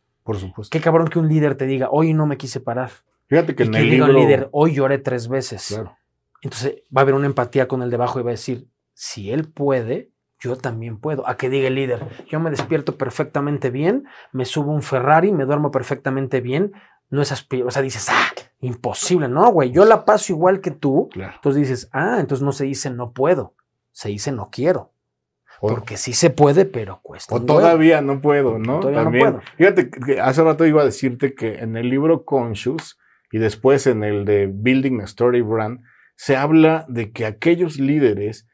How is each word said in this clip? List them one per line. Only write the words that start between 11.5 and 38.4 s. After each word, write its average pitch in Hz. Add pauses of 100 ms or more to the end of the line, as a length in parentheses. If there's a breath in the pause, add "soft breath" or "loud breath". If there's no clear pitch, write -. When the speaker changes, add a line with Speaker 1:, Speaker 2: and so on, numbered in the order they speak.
Speaker 2:
el 131
líder, 127 (240 loud breath)
"Yo 156
me 165
despierto 147
perfectamente 143
bien, 170 (260 loud breath)
me 131
subo 147
a 151
un 147
Ferrari, 147
me 147
duermo 147
perfectamente 135
bien". 147 (360 soft breath)
No 139
es 143
aspi-, 127
o 123
sea, 139
dices, 120
"Ah, - (300)
imposible". 127
No, 156
güey, 139
yo 180
la 214
paso 208
igual 180
que 180
tú. 139
Speaker 1:
Claro. 95
Speaker 2:
Entonces 143
dices, 127
"Ah, 190
entonces 139
no 139
se 139
dice 135
no 120
puedo, 139 (360)
se -
dice 104
no 110
quiero". 156 (680 soft breath)
Speaker 1:
O 104
Speaker 2:
Porque 113
sí -
se 165
puede, 147
pero 107
cuesta -
Speaker 1:
o 117
Speaker 2:
un 120
huevo. 139
Speaker 1:
todavía 160
no 139
puedo, 143
¿no? 120
Speaker 2:
Todavía 135
no 113
Speaker 1:
También. 117
Speaker 2:
puedo. 131 (160)
Speaker 1:
Fíjate 180
que 131
hace 131
rato 160
iba 156
a 143
decirte 131
que -
en 113
el 117
libro 156
Conscious 127 (340)
y 107
después 113
en 110
el 104
de 101
Building 127
a 98
Story 120
Brand, 110 (380 soft breath)
se -
habla 156
de 117
que 117
aquellos 160
líderes 117